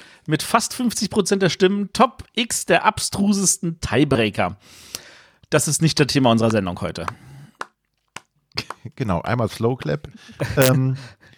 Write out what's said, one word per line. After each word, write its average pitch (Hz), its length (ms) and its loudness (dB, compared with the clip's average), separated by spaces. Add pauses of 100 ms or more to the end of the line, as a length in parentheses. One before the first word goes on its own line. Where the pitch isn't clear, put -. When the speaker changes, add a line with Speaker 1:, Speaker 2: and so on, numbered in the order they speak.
(280)
Speaker 1:
mit - 160 0
fast - 300 0
fünfzig 233 360 -2
Prozent 196 320 0
der 180 80 2
Stimmen 196 440 0
Top - 400 0
X - 320 -4
der 170 200 2
abstrusesten 196 920 0
Tiebreaker. 110 800 0 (920)
Das 156 200 2
ist 143 120 0
nicht 160 180 2
das 139 80 4
Thema 131 220 4
unserer 113 220 4
Sendung 92 300 -2
heute. 82 240 -6 (1900)
Speaker 2:
Genau, 98 260 -2
einmal 117 260 -2
Slow 117 300 -2
Clap. 147 320 -4 (480)
Ähm, 131 400 4 (400)